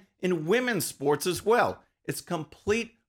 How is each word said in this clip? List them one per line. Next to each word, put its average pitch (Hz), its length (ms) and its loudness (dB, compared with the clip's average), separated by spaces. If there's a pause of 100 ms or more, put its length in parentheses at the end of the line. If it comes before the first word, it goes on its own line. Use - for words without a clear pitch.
(200)
in 175 260 0
women's 226 400 0
sports 143 400 0
as 170 180 -2
well. 196 380 2 (240)
It's - 160 -6
complete 202 760 -4 (140)